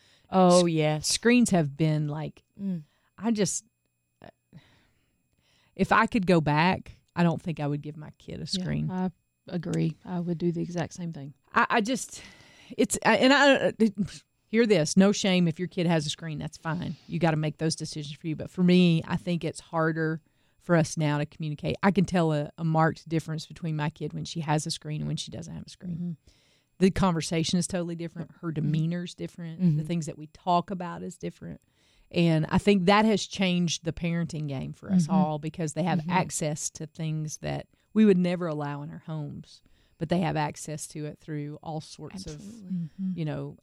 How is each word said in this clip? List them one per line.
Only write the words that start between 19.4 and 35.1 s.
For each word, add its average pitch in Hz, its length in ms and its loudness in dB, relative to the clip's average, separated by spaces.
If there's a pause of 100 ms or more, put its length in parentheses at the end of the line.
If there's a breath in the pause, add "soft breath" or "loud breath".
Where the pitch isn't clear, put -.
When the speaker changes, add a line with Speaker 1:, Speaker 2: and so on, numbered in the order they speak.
Speaker 2:
it's 151 160 -6
harder 160 600 -2 (420)
for 175 140 4
us 151 200 2
now 147 220 2
to 147 80 -2
communicate. 151 560 -6
I 202 80 6
can 180 140 4
tell 165 280 2
a, 147 260 -2
a 165 60 -6
marked 160 440 2
difference 156 380 -4
between 160 300 -8
my 147 140 -2
kid 151 220 -8
when 156 120 -8
she - 160 -8
has 151 260 0
a 165 40 -6
screen 151 300 -8
and 147 80 -4
when 151 80 -4
she - 140 -10
doesn't 165 240 -12
have - 120 -12
a - 40 -20
screen. 180 260 -12
Speaker 3:
Mm-hmm. 175 140 -6 (680)
Speaker 2:
The 190 120 6
conversation 170 680 0
is 170 80 0
totally 175 300 -4
different. 165 340 -10 (100)
Her 170 80 -6
Speaker 3:
Mm-hmm. 156 60 -6 (120)
Speaker 2:
demeanor's 165 480 -2
different. 170 460 -12
The 180 60 4
Speaker 1:
Mm-hmm. 156 200 4
Speaker 2:
things 165 200 -4
that 156 120 -12
we 151 100 -16
talk 175 420 -2
about 175 320 -8
is 185 140 -12
different. 170 440 -12 (520)
And 165 360 4
I 185 100 0
think 202 280 4
that 202 180 6
has 214 200 2
changed 180 600 0
the 160 80 -2
parenting 170 560 -4
game 143 240 -8
for - 200 -14
us 180 120 4
Speaker 3:
Mm-hmm. 156 100 -2